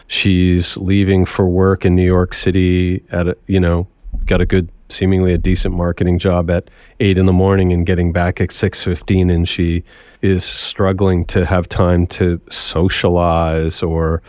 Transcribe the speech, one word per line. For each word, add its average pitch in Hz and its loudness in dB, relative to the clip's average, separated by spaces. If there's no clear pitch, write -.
she's 90 0
leaving 95 2
for 95 0
work 95 2
in 90 4
New 90 4
York 90 2
City 90 0
at 87 -2
a, - -4
you 98 0
know, 87 0
got 90 2
a 87 0
good, 92 0
seemingly 92 0
a 82 0
decent 87 0
marketing 87 -2
job 87 0
at 87 -2
eight 98 2
in 92 4
the 95 4
morning 95 2
and 87 0
getting 87 0
back 87 -2
at 90 -2
six - -4
fifteen, 92 0
and 85 2
she 85 -2
is 95 0
struggling 95 -2
to 90 0
have 90 -2
time 87 2
to 87 -2
socialize 82 0
or, 82 -2